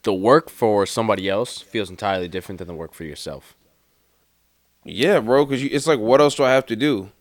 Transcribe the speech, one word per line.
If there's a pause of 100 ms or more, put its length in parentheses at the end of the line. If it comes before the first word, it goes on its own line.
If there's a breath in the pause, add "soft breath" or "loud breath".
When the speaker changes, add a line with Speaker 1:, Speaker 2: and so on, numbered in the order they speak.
Speaker 1:
The
work
for
somebody
else
feels
entirely
different
than
the
work
for
yourself. (1300)
Speaker 2:
Yeah,
bro,
'cause
you,
it's
like,
what
else
do
I
have
to
do? (100)